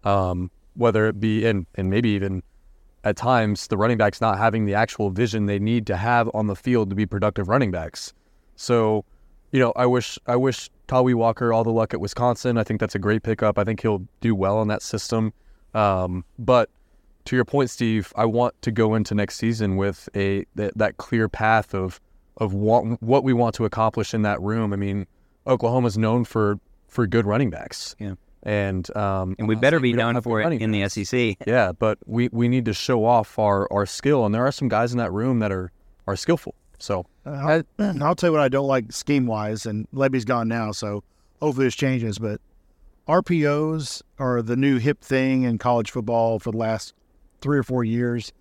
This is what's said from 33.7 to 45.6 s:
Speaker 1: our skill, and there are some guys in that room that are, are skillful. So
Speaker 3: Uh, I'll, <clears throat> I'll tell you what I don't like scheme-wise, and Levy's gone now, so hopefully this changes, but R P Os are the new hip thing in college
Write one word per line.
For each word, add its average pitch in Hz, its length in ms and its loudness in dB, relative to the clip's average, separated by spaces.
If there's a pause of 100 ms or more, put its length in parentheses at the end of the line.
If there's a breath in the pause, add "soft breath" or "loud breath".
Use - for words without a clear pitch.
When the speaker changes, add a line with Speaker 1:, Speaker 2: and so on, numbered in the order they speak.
Speaker 1:
our 101 140 0
skill, 139 360 0
and 104 120 2
there 120 100 0
are 139 60 0
some 131 180 -2
guys 117 220 0
in 123 80 -2
that 107 120 -2
room 117 280 0
that 107 120 0
are, 92 200 -6 (340)
are 98 100 -2
skillful. - 380 -2 (240)
So 92 300 -6 (180)
Speaker 3:
Uh, 151 380 0 (160)
I'll, 185 240 -2
<clears throat> - 0 -
I'll 165 120 2
tell 175 140 2
you 160 40 2
what 151 80 4
I 135 80 4
don't 135 180 0
like 123 240 0
scheme-wise, 110 760 -2
and 107 280 -6
Levy's 135 320 0
gone 117 220 0
now, 113 240 -2
so 104 320 -6 (380)
hopefully 135 240 0
this 120 100 0
changes, 117 440 -2
but 107 200 -6 (680)
R 170 140 4
P 165 260 2
Os 151 540 -2 (180)
are 123 220 0
the 117 140 -2
new 135 220 4
hip 135 240 0
thing 131 420 2
in 117 140 0
college 120 340 0